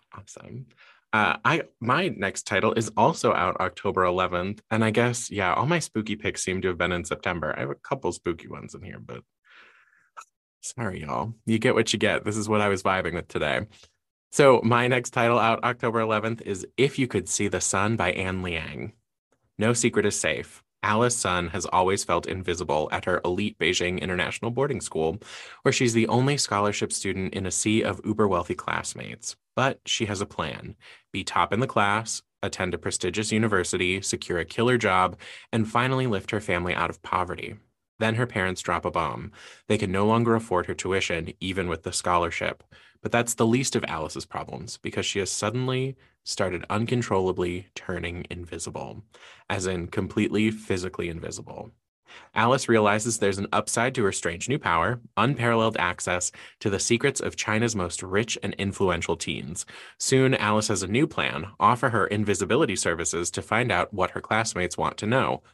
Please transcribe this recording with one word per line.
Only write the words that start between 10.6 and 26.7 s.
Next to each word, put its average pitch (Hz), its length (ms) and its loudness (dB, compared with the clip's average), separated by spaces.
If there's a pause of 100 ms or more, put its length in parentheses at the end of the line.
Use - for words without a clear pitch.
sorry, 95 400 -6
y'all. 73 320 -6 (120)
You 110 140 2
get 123 160 4
what 110 160 2
you 107 80 0
get. 98 240 2
This 107 140 -2
is 104 100 -2
what 107 140 4
I 104 60 4
was 98 160 0
vibing 92 300 0
with 85 140 -6
today. 76 400 -2 (680)
So 135 300 8
my 120 240 4
next 123 220 0
title 117 300 4
out 113 240 2
October 120 360 0
eleventh 110 420 0
is 98 240 -6 (120)
If 135 200 2
You 131 100 0
Could 98 200 -2
See 104 220 0
the 92 120 -2
Sun 104 360 0
by 87 160 2
Anne 92 280 -4
Liang. 78 520 -8 (640)
No 113 160 2
secret 107 320 2
is 101 120 0
safe. - 460 -4 (200)
Alice 110 320 2
Sun 90 340 0
has 87 180 -6
always 92 360 2
felt 87 220 0
invisible 85 680 -2
at 104 140 -4
her 90 180 0
elite 92 360 -2
Beijing 90 420 0
International 90 480 -4
Boarding 135 320 -2
School, 80 380 -2 (420)
where 139 100 4
she's 123 220 2
the 113 140 4
only 131 300 2
scholarship 104 540 0